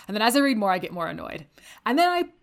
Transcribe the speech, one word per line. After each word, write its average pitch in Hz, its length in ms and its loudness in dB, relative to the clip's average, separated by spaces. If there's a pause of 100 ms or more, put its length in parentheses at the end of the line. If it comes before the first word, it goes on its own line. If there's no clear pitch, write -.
And 190 80 -8
then 208 60 -2
as 233 160 4
I 285 40 6
read 269 180 2
more, 202 120 0
I 185 80 0
get 180 140 -10
more 170 160 -6
annoyed. - 380 -12 (400)
And 240 120 0
then 349 80 6
I, 349 180 0 (180)